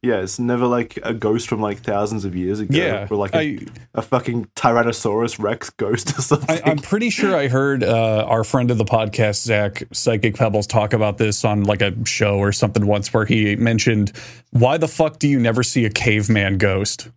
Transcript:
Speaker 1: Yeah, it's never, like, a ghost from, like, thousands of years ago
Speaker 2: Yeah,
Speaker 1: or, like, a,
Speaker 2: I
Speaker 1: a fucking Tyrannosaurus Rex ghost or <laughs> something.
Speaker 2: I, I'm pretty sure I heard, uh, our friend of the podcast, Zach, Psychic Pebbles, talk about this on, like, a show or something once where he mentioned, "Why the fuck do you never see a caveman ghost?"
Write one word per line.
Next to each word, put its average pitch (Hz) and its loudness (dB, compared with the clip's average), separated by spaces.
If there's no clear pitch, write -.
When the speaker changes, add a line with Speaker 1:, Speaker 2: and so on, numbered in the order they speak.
Speaker 1:
Yeah, 117 2
it's 95 -8
never, 123 0
like, 120 -2
a 113 -4
ghost 113 -2
from, 110 -2
like, 104 -4
thousands 104 -4
of 92 -6
years 92 -4
ago 123 -2
Speaker 2:
Yeah, 113 -2
Speaker 1:
or, 107 -2
like, 101 -2
a, 165 2
Speaker 2:
I 151 -4
Speaker 1:
a - -2
fucking 120 -2
Tyrannosaurus 117 0
Rex 107 -4
ghost 113 -4
or 139 -4
<laughs> - -2
something. 156 0
Speaker 2:
I, 151 2
I'm 156 0
pretty 220 -2
sure 190 0
I 143 0
heard, 135 0
uh, 110 2
our 113 0
friend 123 0
of 123 2
the 107 0
podcast, 107 0
Zach, 104 0
Psychic 110 0
Pebbles, 104 0
talk 107 0
about 107 0
this 107 0
on, 104 2
like, 98 2
a 101 0
show 101 0
or 101 2
something 101 0
once 104 0
where 110 2
he 107 2
mentioned, 110 2
"Why 127 4
the 160 0
fuck 156 0
do 147 0
you 139 4
never 117 2
see 120 0
a 110 0
caveman 104 2
ghost?" 98 -2